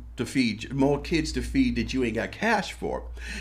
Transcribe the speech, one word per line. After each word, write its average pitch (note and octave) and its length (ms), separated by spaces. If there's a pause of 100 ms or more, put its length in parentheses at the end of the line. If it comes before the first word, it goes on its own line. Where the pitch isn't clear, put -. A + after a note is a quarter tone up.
(160)
to A#2+ 100
feed, A2+ 480
more C#3+ 280
kids D3+ 320
to - 80
feed B2 340
that A2+ 180
you C3 120
ain't A2 100
got G#2 160
cash G#3 400
for. C2 320 (380)